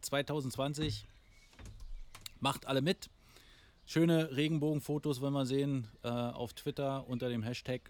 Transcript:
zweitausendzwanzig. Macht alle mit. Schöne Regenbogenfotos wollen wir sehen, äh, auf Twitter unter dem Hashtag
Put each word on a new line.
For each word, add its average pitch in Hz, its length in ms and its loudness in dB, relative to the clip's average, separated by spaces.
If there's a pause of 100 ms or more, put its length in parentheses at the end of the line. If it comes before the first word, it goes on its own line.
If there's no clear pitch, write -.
zweitausendzwanzig. 139 1000 -2 (1400)
Macht 131 260 0
alle 135 140 2
mit. 165 300 0 (760)
Schöne 160 500 4
Regenbogenfotos 147 840 2
wollen 139 100 2
wir 139 140 2
sehen, 135 420 2 (140)
äh, 120 60 -2
auf 120 440 -2
Twitter 135 560 -2
unter 123 220 0
dem 117 120 0
Hashtag 123 480 -2